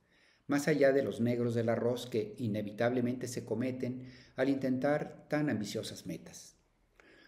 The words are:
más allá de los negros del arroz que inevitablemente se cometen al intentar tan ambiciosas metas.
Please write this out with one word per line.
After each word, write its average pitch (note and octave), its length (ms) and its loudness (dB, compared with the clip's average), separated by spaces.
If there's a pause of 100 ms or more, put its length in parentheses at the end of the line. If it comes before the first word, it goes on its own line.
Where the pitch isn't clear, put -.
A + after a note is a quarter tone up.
(480)
más C#3+ 180 0
allá C#3 260 6
de C#3 100 6
los - 180 -2
negros A#2+ 340 2
del A2+ 140 2
arroz A#2 380 0
que G#2+ 320 -2
inevitablemente A#2 880 0
se A#2 160 -8
cometen B2 640 -4 (260)
al C3+ 140 2
intentar C#3 800 0
tan D3+ 220 0
ambiciosas G#2+ 540 -4
metas. - 520 -12 (720)